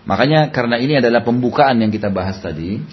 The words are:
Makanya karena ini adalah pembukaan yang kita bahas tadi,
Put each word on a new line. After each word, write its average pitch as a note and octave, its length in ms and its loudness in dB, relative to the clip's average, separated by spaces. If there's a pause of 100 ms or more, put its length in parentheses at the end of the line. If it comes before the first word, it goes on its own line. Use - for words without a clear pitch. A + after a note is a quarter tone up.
Makanya C#3+ 400 2
karena A#2+ 320 -2
ini C#3+ 160 0
adalah A#2+ 240 2
pembukaan B2 560 2
yang A2 160 2
kita G#2 160 -4
bahas F#2+ 320 -4
tadi, F2 400 -6 (120)